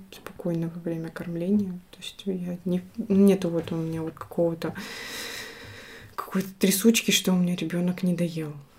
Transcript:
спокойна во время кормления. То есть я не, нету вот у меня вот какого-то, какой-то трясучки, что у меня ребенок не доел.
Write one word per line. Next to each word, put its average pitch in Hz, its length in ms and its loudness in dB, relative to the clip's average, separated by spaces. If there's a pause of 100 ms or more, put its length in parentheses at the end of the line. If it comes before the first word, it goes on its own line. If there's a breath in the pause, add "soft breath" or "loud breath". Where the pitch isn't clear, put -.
(120)
спокойна 165 640 -4
во 175 60 -12
время 165 280 -6
кормления. 180 720 -2 (120)
То - 100 -20
есть - 240 -14
я 180 400 -4
не, 180 160 0 (260)
нету 196 420 6
вот 165 220 -2
у 170 40 -2
меня 160 260 -2
вот 160 120 -6
какого-то, 165 600 -2 (1400 loud breath)
какой-то - 340 -4 (100)
трясучки, 220 520 6
что - 200 4
у 185 60 6
меня 180 180 4
ребенок 175 480 0
не 180 100 4
доел. 165 380 -2 (280)